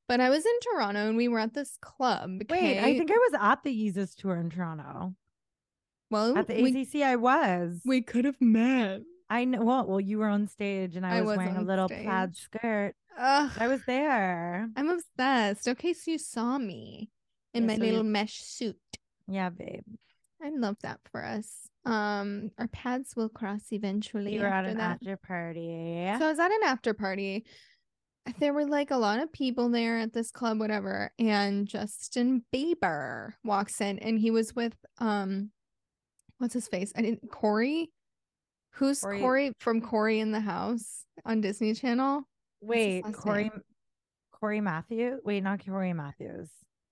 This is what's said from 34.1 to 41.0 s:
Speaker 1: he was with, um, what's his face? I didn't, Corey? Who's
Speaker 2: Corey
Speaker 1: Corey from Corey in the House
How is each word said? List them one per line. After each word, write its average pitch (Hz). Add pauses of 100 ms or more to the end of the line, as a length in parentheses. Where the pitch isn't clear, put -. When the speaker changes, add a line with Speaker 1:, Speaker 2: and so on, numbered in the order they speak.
Speaker 1:
he 226
was 226
with, 233 (240)
um, 202 (880)
what's 240
his 240
face? 196
I 226
didn't, 220
Corey? 254 (840)
Who's 277
Speaker 2:
Corey 202
Speaker 1:
Corey 262
from 226
Corey 220
in 220
the 220
House 202 (200)